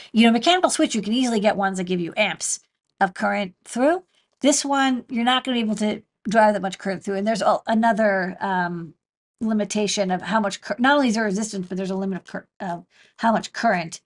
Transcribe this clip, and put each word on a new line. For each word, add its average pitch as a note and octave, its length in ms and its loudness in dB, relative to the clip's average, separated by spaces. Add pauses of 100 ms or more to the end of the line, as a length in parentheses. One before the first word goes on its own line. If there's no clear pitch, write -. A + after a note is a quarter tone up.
(120)
you A3+ 120 6
know, A3+ 80 6
mechanical E4+ 380 2
switch, - 240 0
you G#3 80 -2
can G3+ 100 -4
easily A#3 280 0
get G3+ 160 2
ones F#3+ 220 -2
that F#3 60 -2
give F3+ 160 -2
you E3 160 -6
amps G3 440 -2 (400)
of F#3+ 140 2
current G3+ 400 -2 (100)
through. D4+ 400 0 (360)
This C#4+ 240 2
one, C4+ 440 0
you're A#3 160 -2
not B3+ 180 2
gonna B3+ 140 -2
be A#3 40 0
able G#3+ 160 -2
to G#3+ 260 -2 (260)
drive G#3+ 260 6
that F#3+ 80 -4
much F#3+ 160 -4
current F#3+ 240 -6
through. G3 140 -4
And G3+ 100 -2
there's A3 160 -2
a, - 240 4
another, G#3+ 760 2
um, F3 540 -4 (460)
limitation G#3 680 0
of F3+ 120 -2
how G#3 180 0
much G3 200 -4
cur-, - 180 -8
not C4+ 180 4
only C4+ 120 4
is G#3 60 2
there A3+ 100 0
resistance, G3+ 420 -4
but F#3 100 -8
there's F#3+ 140 -4
a F#3+ 60 -4
limit F#3+ 220 -4
of - 80 -20
cur-, - 200 -14 (140)
of F3 260 -8 (320)
how A3+ 140 2
much - 200 -2
current, F3+ 540 -2